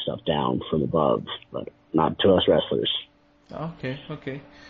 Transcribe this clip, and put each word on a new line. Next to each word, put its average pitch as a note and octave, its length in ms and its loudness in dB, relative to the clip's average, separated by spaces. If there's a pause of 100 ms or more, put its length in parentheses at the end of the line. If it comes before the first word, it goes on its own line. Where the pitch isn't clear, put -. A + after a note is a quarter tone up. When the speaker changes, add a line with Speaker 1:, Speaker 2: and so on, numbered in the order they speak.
Speaker 1:
stuff - 200 -6
down C#2 360 0 (100)
from D#2+ 120 0
above, C2 420 2 (280)
but - 160 -10 (240)
not D#2+ 280 2
to G2 140 6
us F2+ 140 4
wrestlers. C#2+ 420 2 (600)
Speaker 2:
Okay, C#3+ 480 -8 (100)
okay. C#3+ 300 -10 (300)